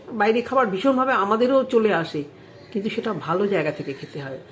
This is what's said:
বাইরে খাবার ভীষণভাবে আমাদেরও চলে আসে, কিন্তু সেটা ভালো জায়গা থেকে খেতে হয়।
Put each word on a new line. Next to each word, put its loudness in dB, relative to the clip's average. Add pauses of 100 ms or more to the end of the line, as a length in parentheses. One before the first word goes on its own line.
(140)
বাইরে 2
খাবার 2
ভীষণভাবে 2
আমাদেরও 2
চলে 2
আসে, -2 (500)
কিন্তু -4
সেটা -4
ভালো -2
জায়গা 0
থেকে -8
খেতে -12
হয়। -10 (140)